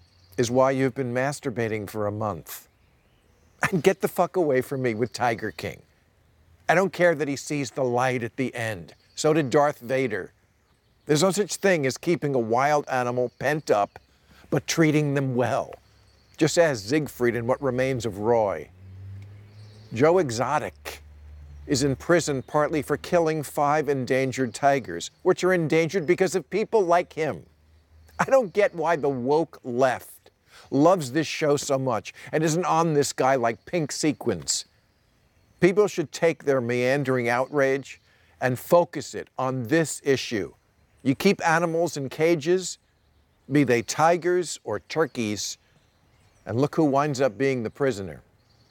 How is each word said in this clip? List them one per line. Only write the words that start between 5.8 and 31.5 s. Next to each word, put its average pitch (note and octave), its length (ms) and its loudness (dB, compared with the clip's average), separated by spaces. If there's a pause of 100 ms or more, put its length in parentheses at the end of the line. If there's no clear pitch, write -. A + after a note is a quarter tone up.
I D#3+ 60 4
don't F#3 180 2
care E3+ 220 2
that C#3+ 140 -4
he C#3 80 -4
sees C#3+ 340 -6
the C#3 140 -4
light B2 380 0
at A#2 140 -8
the B2+ 180 -4
end. A2 400 -8 (200)
So D#3 180 2
did D3+ 160 0
Darth C#3+ 300 2
Vader. A#2 540 -4 (760)
There's D3 160 2
no F#3+ 80 4
such F#3+ 260 -2
thing F3 300 2
as B2+ 100 -2
keeping D3+ 380 -2
a C3 40 0
wild C3 500 0
animal B2 500 -2
pent D3 320 -2
up, - 280 0 (520)
but D3 160 -2
treating D3+ 480 2
them C3+ 200 -2
well. A#2 380 -2 (640)
Just D#3+ 220 2
ask C#3+ 260 2
Siegfried B2 520 0
in A#2 100 -4
What B2+ 160 0
Remains B2+ 420 -2
of G2+ 140 -6
Roy. G#2 500 0 (1200)
Joe D#3 260 4
Exotic B2 840 -4 (640)
is C#3 180 0
in C#3 120 0
prison D3 460 0
partly D3+ 400 -2
for D3 140 -4
killing D#3+ 460 0
five D3 460 0
endangered C3 640 0
tigers, B2+ 580 -2 (120)
which F3+ 220 2
are F3+ 80 4
endangered E3 540 0
because F3+ 280 2
of F#3 160 -4
people G#3 340 0
like E3+ 280 2
him. C#3 340 -4 (720)
I - 60 0
don't A#3+ 280 2
get G3+ 220 2
why E3 220 0
the C#3+ 120 0
woke C#3 540 0
left B2 480 0 (600)
loves D3 420 4
this F3 140 0
show D3 300 0